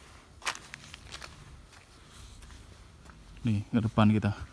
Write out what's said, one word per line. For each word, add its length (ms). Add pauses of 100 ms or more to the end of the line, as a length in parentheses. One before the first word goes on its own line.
(3500)
Nih, 240
ke 160
depan 240
kita. 240 (200)